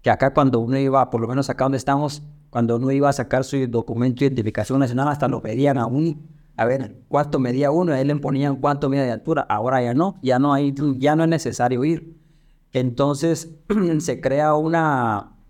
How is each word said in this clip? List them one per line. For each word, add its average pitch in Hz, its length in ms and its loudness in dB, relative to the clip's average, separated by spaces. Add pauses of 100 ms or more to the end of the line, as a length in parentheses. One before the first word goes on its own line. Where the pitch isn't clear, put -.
Que 120 80 0
acá 131 240 2
cuando 131 260 4
uno 120 180 0
iba, 135 320 2
por 117 120 -2
lo 113 80 -2
menos 131 200 -2
acá 131 140 -2
donde 135 140 0
estamos, 143 440 -2 (280)
cuando 117 260 0
uno 131 160 0
iba 139 160 2
a 139 60 2
sacar 127 320 -2
su 135 220 -2
documento 117 520 -2
de 139 60 2
identificación 120 540 -2
nacional, 131 280 0
hasta 139 220 0
lo 123 120 -4
pedían 127 360 0
a 120 80 0
uno, 147 340 -2 (380)
a 113 80 0
ver 127 320 -2 (100)
cuánto 147 320 0
medía 131 320 0
uno, 170 220 2
ahí 131 100 0
le 147 140 2
ponían 139 400 0
cuánto 143 320 0
medía 139 160 2
de 120 80 -2
altura. 147 300 -2
Ahora 123 380 0
ya 120 120 0
no, 180 280 0
ya 127 160 2
no 143 140 2
hay, 139 240 0 (220)
ya 143 180 2
no 165 80 4
es 165 60 4
necesario 127 560 0
ir. - 320 -4 (560)
Entonces, 143 840 0 (140)
<clears throat> 180 300 0
se 143 200 -4
crea 147 360 2
una 151 840 0 (120)